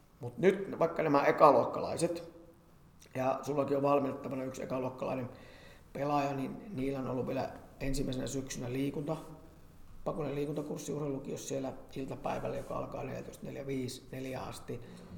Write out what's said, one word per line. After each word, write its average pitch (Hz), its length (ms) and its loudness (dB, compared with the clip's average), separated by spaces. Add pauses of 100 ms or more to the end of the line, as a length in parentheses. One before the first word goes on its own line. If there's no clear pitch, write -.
(200)
Mut 120 180 -8
nyt 190 420 2
vaikka 165 240 2
nämä 143 220 6
ekaluokkalaiset, 151 960 8 (920)
ja 131 260 2
sullakin 143 360 2
on 135 60 2
valmennettavana 135 600 2
yksi - 200 -6
ekaluokkalainen 131 640 -2 (640)
pelaaja, 143 400 2
niin 131 280 -4 (140)
niillä 135 240 -2
on 127 80 -4
ollut 127 200 -2
vielä 131 220 -2 (300)
ensimmäisenä 131 480 0
syksynä 131 460 -4
liikunta, 143 440 -2 (840)
pakollinen 147 320 -2
liikuntakurssi 147 580 -4
urheilulukiossa 143 540 -4
siellä 135 260 -2 (220)
iltapäivällä, 131 640 -4
joka - 200 -6
alkaa 127 260 -6
neljätoista 123 420 -8
neljäviisi, 131 640 -6
neljä 131 300 -6
asti. 120 400 -8 (360)